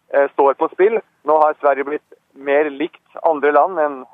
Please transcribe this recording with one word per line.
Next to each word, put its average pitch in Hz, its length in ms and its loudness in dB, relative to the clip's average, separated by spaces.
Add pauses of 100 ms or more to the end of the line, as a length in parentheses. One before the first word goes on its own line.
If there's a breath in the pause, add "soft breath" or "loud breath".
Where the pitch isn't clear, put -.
(100)
eh, 139 180 0
står 139 260 2
på 160 160 -4
spill. 214 320 0 (240)
Nå 156 160 2
har 151 120 2
Sverige 139 300 -2
blitt 151 300 -10 (220)
mer 143 340 -2
likt 143 320 -10 (220)
andre 147 260 2
land 160 300 2
enn, 139 340 -4